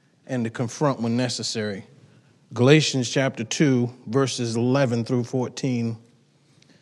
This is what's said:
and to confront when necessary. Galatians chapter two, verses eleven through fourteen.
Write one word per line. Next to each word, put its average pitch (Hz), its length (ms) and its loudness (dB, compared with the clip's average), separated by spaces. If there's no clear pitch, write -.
and 123 180 -2
to 113 60 -2
confront 131 500 -2
when 117 160 -2
necessary. 113 680 -4
Galatians 131 560 4
chapter 135 360 -2
two, 123 500 2
verses 120 480 -2
eleven 120 500 2
through 123 200 0
fourteen. 120 720 -4